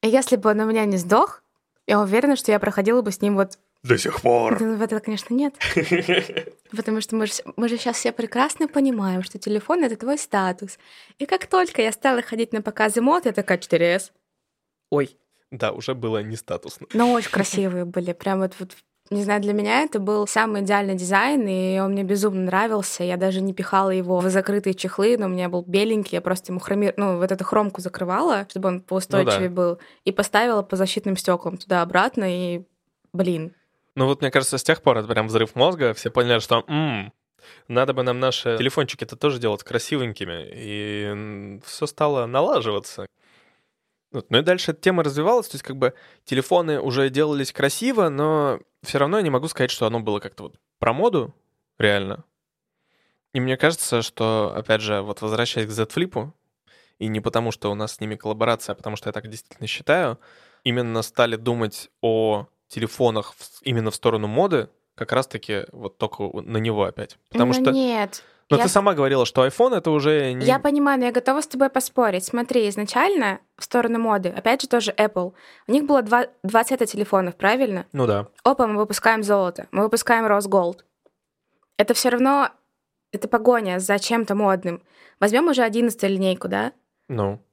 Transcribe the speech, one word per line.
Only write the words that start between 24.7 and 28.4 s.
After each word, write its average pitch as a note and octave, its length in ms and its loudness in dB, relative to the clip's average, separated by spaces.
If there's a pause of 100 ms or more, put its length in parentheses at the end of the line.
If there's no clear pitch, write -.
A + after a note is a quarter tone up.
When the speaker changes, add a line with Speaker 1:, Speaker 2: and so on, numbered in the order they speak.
Speaker 1:
чехлы, G3+ 420 0
но G#3+ 100 0
у - 20 -2
меня F3+ 200 -2
был F3 140 -4
беленький, G3+ 540 0
я - 40 0
просто F#3 320 -4
ему F#3 80 -4
хроми-, G3+ 360 0
ну, F#3+ 220 0
вот F#3 120 0
эту F#3+ 140 -4
хромку G#3 360 0
закрывала, G3 680 -2